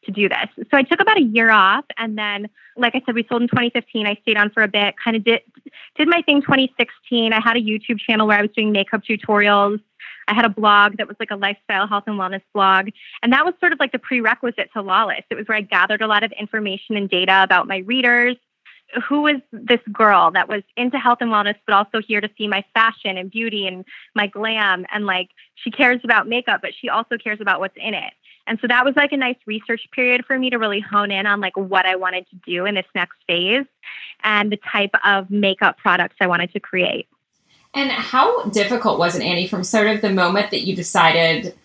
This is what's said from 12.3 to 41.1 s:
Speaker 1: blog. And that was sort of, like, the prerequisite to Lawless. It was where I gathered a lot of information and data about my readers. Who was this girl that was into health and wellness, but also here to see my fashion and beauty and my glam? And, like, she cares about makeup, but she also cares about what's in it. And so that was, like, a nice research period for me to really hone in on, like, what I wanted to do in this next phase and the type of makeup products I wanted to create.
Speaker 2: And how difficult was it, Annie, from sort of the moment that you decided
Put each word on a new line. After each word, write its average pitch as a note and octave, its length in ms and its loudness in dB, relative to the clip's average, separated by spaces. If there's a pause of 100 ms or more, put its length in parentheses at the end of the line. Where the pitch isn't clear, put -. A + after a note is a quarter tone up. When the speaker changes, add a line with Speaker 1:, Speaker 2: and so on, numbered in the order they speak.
Speaker 1:
blog. F#3+ 360 4 (320)
And A#3+ 120 2
that C#4+ 120 4
was F4+ 140 -2
sort F4 140 2
of, D4 60 -8
like, C#4 120 -2
the B3+ 80 -4
prerequisite A#3 760 -2
to A3 80 -6
Lawless. G3 480 0
It A3+ 60 -6
was G#3+ 120 -12
where A3 100 -2
I G#3+ 40 -2
gathered G3+ 400 0
a A3 60 -2
lot G#3 160 2
of A3 160 -6
information G#3 560 -6
and G3+ 140 -2
data F#3+ 340 4
about F#3 240 2
my F#3+ 120 -4
readers. A#3+ 580 0 (680)
Who D4 140 0
was D4 140 2 (160)
this A#3 300 0 (100)
girl G3+ 400 4
that F#3 160 0
was G#3 160 -6 (120)
into B3 220 -2
health A#3+ 240 2
and A#3+ 80 -2
wellness, G#3 260 0 (120)
but G#3 80 2
also G#3 260 0
here G#3 200 -4
to G#3 160 -6
see G#3+ 100 -6
my G3 160 -2 (100)
fashion A3 440 0
and F#3 120 -10
beauty G#3+ 380 -6
and F#3 180 -10 (300)
my G#3 120 0
glam? G3+ 640 -2
And, G#3 140 -4
like, F#3 240 -2 (260)
she - 140 -10
cares B3 340 2
about A3 240 2
makeup, A#3 340 -2
but F3 180 -8
she - 100 -10
also A3+ 280 -4
cares G#3+ 240 -8
about G3 180 0
what's F#3+ 180 -6
in A3 160 -8
it. - 200 -10 (340)
And A3+ 140 -4
so B3+ 60 -4
that A#3+ 160 2
was, C4+ 120 0
like, C#4+ 160 0
a D4 60 -4
nice B3+ 180 -2 (100)
research G#3+ 360 -6 (100)
period B3 340 0
for C4 140 -2
me B3+ 100 -2
to B3 80 -4
really G#3+ 220 -2
hone G3+ 320 -2
in G3 160 -4
on, G#3 120 0
like, F#3+ 160 -6
what F#3+ 300 0
I F#3 120 0
wanted F#3 340 -6
to - 60 -20
do F3+ 280 -6
in G#3 80 -2
this F#3 120 -4 (100)
next F3+ 220 -6 (100)
phase F#3 380 -2 (580)
and G#3 280 0
the G#3 60 -4
type G3+ 380 -4 (100)
of G3 240 2
makeup G3 480 0
products F3+ 420 0
I F#3+ 60 2
wanted F3 280 0
to G3+ 60 -6
create. - 480 -4 (680)
Speaker 2:
And C#4 160 -2
how D4+ 540 0
difficult G#3+ 520 0
was F3 180 0
it, E3 60 -2
Annie, F3+ 260 -2
from F3+ 160 -4
sort G#3+ 220 2
of G#3+ 160 0
the G#3+ 80 0
moment F#3+ 400 2
that - 160 -4
you F#3+ 100 -2
decided E3 760 2 (120)